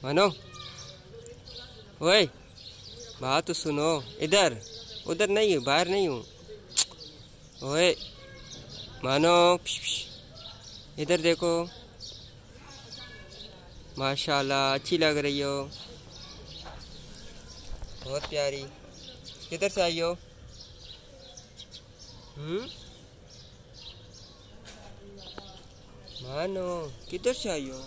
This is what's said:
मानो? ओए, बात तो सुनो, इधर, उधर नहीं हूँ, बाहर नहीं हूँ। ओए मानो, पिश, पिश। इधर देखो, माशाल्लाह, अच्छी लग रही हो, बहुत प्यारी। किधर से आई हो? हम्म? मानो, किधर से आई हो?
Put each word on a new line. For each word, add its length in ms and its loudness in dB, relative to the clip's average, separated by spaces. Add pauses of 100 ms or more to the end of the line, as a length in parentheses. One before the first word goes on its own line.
मानो? 220 6 (1800)
ओए, 220 8 (960)
बात 260 4
तो 80 0
सुनो, 480 2 (180)
इधर, 360 6 (500)
उधर 220 2
नहीं 280 6
हूँ, 80 0
बाहर 240 6
नहीं 200 4
हूँ। 160 -2 (1400)
ओए 280 6 (1120)
मानो, 520 8
पिश, 220 -4
पिश। 160 -2 (1040)
इधर 200 4
देखो, 320 4 (2500)
माशाल्लाह, 760 4
अच्छी 240 0
लग 200 6
रही 220 2
हो, 300 -2 (2250)
बहुत 240 -4
प्यारी। 360 0 (840)
किधर 200 0
से 140 2
आई 180 4
हो? 100 2 (2250)
हम्म? 300 -4 (3500)
मानो, 460 -2 (420)
किधर 240 2
से 160 -4
आई 200 -2
हो? 160 -10